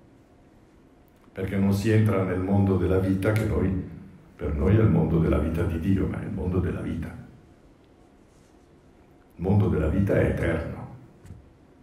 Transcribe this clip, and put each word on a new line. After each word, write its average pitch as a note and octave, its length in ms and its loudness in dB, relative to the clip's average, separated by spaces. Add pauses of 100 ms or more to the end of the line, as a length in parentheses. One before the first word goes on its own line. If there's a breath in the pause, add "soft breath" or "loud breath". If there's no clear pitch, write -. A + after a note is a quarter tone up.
(1300)
perché G2 240 -4
non G2 160 2
si G#2+ 180 0
entra G2+ 320 4
nel F2+ 160 -2
mondo G2 380 2
della F2+ 220 2
vita G2 340 0
che G#2+ 100 0
noi, F#2+ 460 -2 (480)
per D2 160 -6
noi E2+ 240 4
è - 20 6
il - 100 4
mondo D#2+ 300 2
della D#2+ 200 2
vita D#2+ 240 -2
di E2+ 180 -4
Dio, F#2+ 260 0
ma - 140 -6
è - 20 -10
il E2 80 -10
mondo F2+ 300 -2
della - 180 -4
vita. E2 400 -8 (2250)
Il E2+ 140 -8
mondo G2+ 220 4
della D#2+ 180 0
vita G2 260 0
è - 120 4
eterno, - 680 -4 (880)